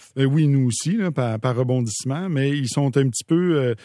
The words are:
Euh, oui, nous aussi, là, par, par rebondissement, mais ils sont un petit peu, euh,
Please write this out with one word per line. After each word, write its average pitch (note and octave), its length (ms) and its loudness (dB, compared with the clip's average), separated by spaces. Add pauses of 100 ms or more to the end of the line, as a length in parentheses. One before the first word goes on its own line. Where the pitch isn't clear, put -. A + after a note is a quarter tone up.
(180)
Euh, C3+ 80 2
oui, D3 220 4
nous C3+ 200 4
aussi, D#3 300 -2
là, F#3 140 -2
par, A#2 280 -2
par B2 160 -2
rebondissement, B2+ 720 -2
mais C#3 220 0
ils C#3+ 180 -2
sont C#3 300 0
un C3+ 100 4
petit - 180 -6
peu, E3+ 320 2
euh, B2 280 0